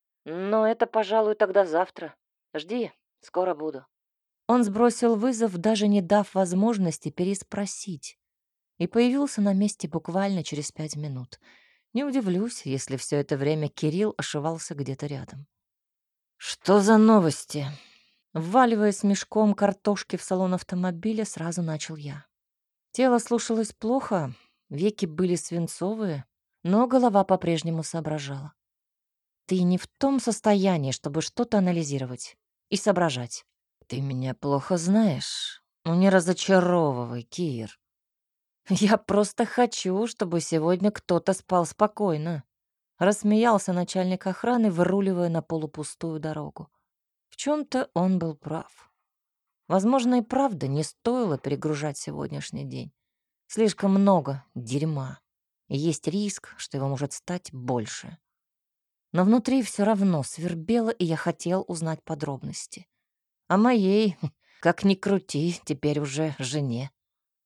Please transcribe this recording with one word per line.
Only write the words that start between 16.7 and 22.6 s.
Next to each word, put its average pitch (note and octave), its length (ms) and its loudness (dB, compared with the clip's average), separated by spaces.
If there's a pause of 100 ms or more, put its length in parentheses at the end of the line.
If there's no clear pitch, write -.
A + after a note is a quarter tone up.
за G#3+ 180 6
новости?» F3 680 4 (680)
Вваливаясь G#3 680 2
мешком G3+ 500 2
картошки G3+ 600 -2
в - 60 -10
салон F#3 320 0
автомобиля, F#3 680 -4
сразу E3+ 380 -6
начал D#3+ 320 -6
я. C#3+ 320 -12 (640)